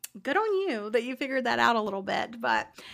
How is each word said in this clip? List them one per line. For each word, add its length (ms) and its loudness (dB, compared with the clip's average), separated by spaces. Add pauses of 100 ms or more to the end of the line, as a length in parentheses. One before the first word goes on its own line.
(220)
good 140 -2
on 180 2 (140)
you 220 -2
that 140 2
you 120 -6
figured 300 -2
that 140 2
out 180 6
a 40 2
little 200 -4
bit. 400 -4
But 260 2 (260)